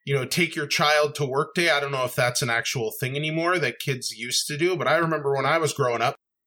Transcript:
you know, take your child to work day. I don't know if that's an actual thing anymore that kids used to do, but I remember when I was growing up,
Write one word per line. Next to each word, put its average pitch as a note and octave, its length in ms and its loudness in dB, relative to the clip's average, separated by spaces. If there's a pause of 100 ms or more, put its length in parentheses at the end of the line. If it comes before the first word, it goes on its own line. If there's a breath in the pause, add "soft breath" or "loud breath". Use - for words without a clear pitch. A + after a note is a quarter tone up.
you C#3 80 0
know, B2+ 100 0
take D#3+ 320 -2
your D#3 100 -4
child D3+ 480 4
to D3 120 -2
work C3+ 280 -2
day. E3+ 140 2
I D3 100 4
don't C3+ 140 -4
know C3 140 0
if A#2+ 80 -6
that's B2 260 2
an B2 80 0
actual A#2 500 -2
thing C3 180 -4
anymore E3 420 0
that C3 200 -2
kids B2+ 320 -4
used A#2+ 360 -4
to D3 100 -6
do, E3+ 180 2
but B2+ 140 0
I D3+ 80 4
remember D3+ 400 0
when C3+ 80 0
I D3+ 140 4
was D#3 160 0
growing A#2+ 260 0
up, B2 160 2 (300)